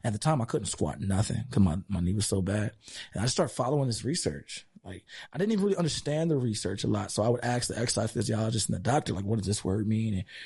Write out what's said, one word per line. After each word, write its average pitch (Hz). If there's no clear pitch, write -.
At 113
the 104
time, 156
I 113
couldn't -
squat -
nothing 98
'cause -
my, 90
my 180
knee 87
was 101
so 98
bad. 101
And 98
I -
just 127
started 160
following 135
this 113
research. -
Like, 95
I -
didn't 208
even 196
really 202
understand 160
the 147
research 107
a -
lot. 104
So 104
I 113
would -
ask 120
the -
exercise 113
physiologist 110
and 104
the 90
doctor, 123
like, 101
"What 113
does 104
this 101
word 101
mean?" 110